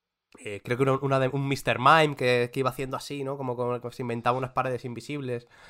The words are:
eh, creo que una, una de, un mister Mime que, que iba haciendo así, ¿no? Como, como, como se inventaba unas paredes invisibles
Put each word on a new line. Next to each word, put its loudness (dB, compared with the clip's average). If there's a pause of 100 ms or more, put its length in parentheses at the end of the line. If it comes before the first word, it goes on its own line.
(400)
eh, -10
creo -2
que 0
una, 4
una 0
de, 2
un -2
mister 0
Mime 6
que, 2
que -4
iba 2
haciendo -6
así, -8
¿no? -4
Como, -4
como, -4
como -10
se -8
inventaba 0
unas -4
paredes -2
invisibles -8 (240)